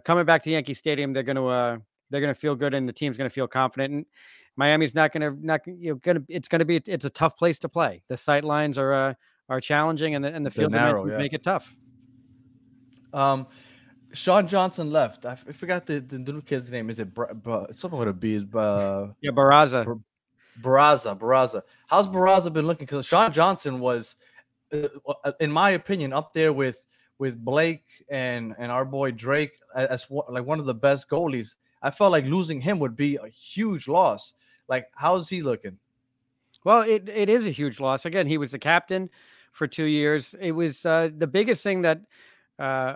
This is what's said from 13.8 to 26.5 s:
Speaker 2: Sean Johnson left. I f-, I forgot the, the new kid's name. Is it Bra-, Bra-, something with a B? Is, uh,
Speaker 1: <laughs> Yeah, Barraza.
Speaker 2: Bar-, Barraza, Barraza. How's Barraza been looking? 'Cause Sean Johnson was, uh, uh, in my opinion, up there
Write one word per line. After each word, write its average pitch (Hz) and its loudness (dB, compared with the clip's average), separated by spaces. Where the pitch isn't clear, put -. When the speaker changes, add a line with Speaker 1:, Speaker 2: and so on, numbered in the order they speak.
Speaker 2:
Sean 185 4
Johnson 185 0
left. 131 0
I 123 -8
f-, 127 -16
I 147 -14
forgot 175 -6
the, 147 -4
the 127 -12
new 143 -10
kid's 127 -6
name. 117 -6
Is 113 -8
it 95 -8
Bra-, 117 -6
Bra-, 110 -6
something 170 -10
with 113 0
a 95 0
B? 107 -2
Is, 104 -2
uh, 101 0
Speaker 1:
<laughs> - -20
Yeah, 147 -4
Barraza. 139 6
Speaker 2:
Bar-, 117 -6
Barraza, 131 4
Barraza. 120 2
How's 196 4
Barraza 185 4
been 156 0
looking? 151 -4
'Cause 139 -6
Sean 185 4
Johnson 147 0
was, 123 -4
uh, 147 -4
uh, 143 -4
in 151 0
my 180 4
opinion, 170 -2
up 151 -4
there 160 2